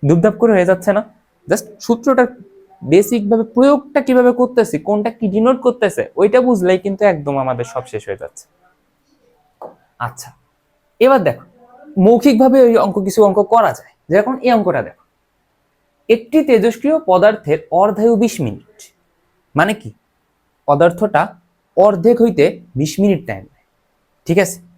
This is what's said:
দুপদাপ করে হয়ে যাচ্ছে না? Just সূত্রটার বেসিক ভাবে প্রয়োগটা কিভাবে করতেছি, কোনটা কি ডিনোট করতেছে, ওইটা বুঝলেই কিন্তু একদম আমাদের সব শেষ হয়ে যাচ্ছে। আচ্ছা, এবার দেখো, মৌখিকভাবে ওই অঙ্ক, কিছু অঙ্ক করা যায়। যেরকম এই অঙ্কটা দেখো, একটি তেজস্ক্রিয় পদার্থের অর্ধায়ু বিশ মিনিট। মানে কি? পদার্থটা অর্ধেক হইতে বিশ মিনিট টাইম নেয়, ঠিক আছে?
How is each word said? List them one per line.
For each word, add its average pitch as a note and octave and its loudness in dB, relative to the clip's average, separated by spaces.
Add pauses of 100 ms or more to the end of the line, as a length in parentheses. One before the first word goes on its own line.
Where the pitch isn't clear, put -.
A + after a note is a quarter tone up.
দুপদাপ E3+ 2
করে A#3 4
হয়ে G#3 2
যাচ্ছে F3+ -2
না? G#3+ -2 (480)
Just - -4 (180)
সূত্রটার A#3+ 0 (560)
বেসিক G3 0
ভাবে A3 0 (100)
প্রয়োগটা C#4 2
কিভাবে B3 2
করতেছি, B3 -2 (120)
কোনটা G#3 -2
কি A3+ -10
ডিনোট A#3 0
করতেছে, A3 -2 (120)
ওইটা G3+ 2
বুঝলেই F#3 0
কিন্তু G3 -6 (120)
একদম C#3+ -6
আমাদের B2 -6
সব B2+ -8
শেষ G#2+ -10
হয়ে G2 -10
যাচ্ছে। - -20 (1500)
আচ্ছা, A#2+ -14 (720)
এবার C4 4
দেখো, - -6 (600)
মৌখিকভাবে A#3+ 4 (100)
ওই A#3 2 (100)
অঙ্ক, G3 -4 (100)
কিছু G3 -4
অঙ্ক F#3+ 0 (140)
করা G#3+ 2
যায়। - -20 (160)
যেরকম G#3 0 (120)
এই B3 2
অঙ্কটা F3 -2
দেখো, - -20 (1040)
একটি A3+ 0 (120)
তেজস্ক্রিয় A#3 0 (120)
পদার্থের F3+ 0 (120)
অর্ধায়ু G#3 0
বিশ A3 -2 (100)
মিনিট। G2+ -12 (800)
মানে F3+ 0
কি? A2+ -18 (760)
পদার্থটা F3 0 (560)
অর্ধেক G3+ 2
হইতে F3+ 2 (300)
বিশ D3 -4
মিনিট G3 0
টাইম G2 -12 (100)
নেয়, - -20 (640)
ঠিক E3+ 0
আছে? - -12 (200)